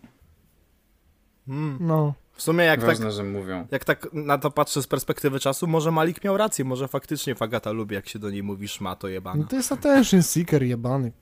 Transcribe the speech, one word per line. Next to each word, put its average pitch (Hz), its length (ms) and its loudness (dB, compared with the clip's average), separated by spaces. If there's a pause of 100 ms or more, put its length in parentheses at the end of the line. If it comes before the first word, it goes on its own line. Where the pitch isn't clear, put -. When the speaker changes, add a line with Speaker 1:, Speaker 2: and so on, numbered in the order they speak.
(1500)
Speaker 1:
Hmm. 139 340 -4
Speaker 2:
No. 156 340 2 (180)
Speaker 1:
W - 100 -12
sumie 170 220 4
jak 151 200 6
Speaker 3:
Ważne, 113 220 2
Speaker 1:
tak, 107 80 -4
Speaker 3:
że 101 100 -4
mówią. 95 460 -6
Speaker 1:
jak 135 140 -4
tak - 280 -2
na 143 260 0
to 143 120 0
patrzę 147 320 0
z - 40 -6
perspektywy 139 540 -2
czasu, 139 260 -2
może 160 260 2
Malik 160 320 0
miał 196 120 2
rację, 214 280 0
może 131 240 -4
faktycznie 139 460 -4
Fagata 110 380 -2
lubi, 107 220 -4
jak 98 140 -6
się 110 100 -10
do 104 120 -6
niej 101 120 -6
mówi: 101 260 -6
"Szmato 95 400 -8
jebana". 92 340 -4
Speaker 2:
No 156 60 -4
to 262 80 -4
jest 262 160 -2
attention 269 500 6
seeker 156 400 2
jebany. 123 600 -2